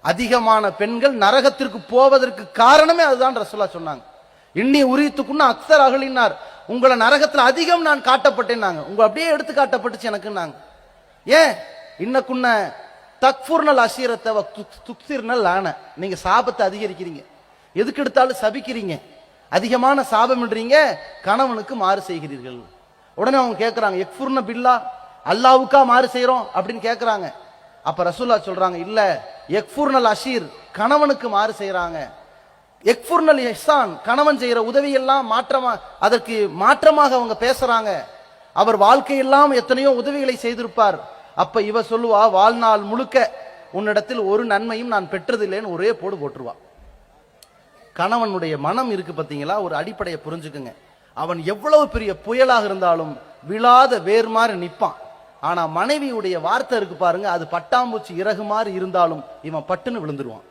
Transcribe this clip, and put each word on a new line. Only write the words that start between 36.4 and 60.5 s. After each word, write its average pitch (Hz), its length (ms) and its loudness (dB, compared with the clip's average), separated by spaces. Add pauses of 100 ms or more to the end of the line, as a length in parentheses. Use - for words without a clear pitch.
மாற்றமாக 285 500 4
அவங்க 240 300 -2
பேசுறாங்க. 226 640 -2 (500)
அவர் 208 260 2
வாழ்க்கையெல்லாம் 269 760 4
எத்தனையோ 262 380 2
உதவிகளை 262 500 -2
செய்திருப்பார். 226 580 0 (360)
அப்ப 190 260 -2
இவ 214 200 -2
சொல்லுவா, 226 500 2
வாழ்நாள் 220 480 4
முழுக்க 233 520 -2 (400)
உன்னிடத்தில் 208 480 -4
ஒரு 208 260 0
நன்மையும் 226 420 -4
நான் 196 240 -4
பெற்றதில்லைன்னு 202 600 -6
ஒரே 190 220 -2
போடு 196 220 -8
போட்டுருவா. 135 380 -12 (1400)
கணவனுடைய 185 640 -4
மனம் 220 340 -4
இருக்கு 175 300 -8
பாத்தீங்களா? 151 400 -6
ஒரு 165 140 -6
அடிப்படையை 170 540 -8
புரிஞ்சுக்குங்க. 147 440 -14 (400)
அவன் 165 300 -8
எவ்வளவு 277 440 2
பெரிய 202 280 -6 (100)
புயலாக 240 400 2
இருந்தாலும் 170 540 -2 (240)
விழாத 240 560 4
வேர் 214 280 0
மாதிரி 220 380 0
நிப்பான். 170 280 -6 (480)
ஆனா 165 260 -2
மனைவியுடைய 208 720 -4
வார்த்தை 240 360 -2
இருக்கு 175 180 -6
பாருங்க, 180 360 -2
அது 170 200 -4
பட்டாம்பூச்சி 220 640 -4
இறகு 196 280 -4
மாதிரி 208 320 -4
இருந்தாலும் 180 480 -2 (180)
இவன் 156 260 -10
பட்டுன்னு 214 400 -6
விழுந்துருவான். 127 440 -10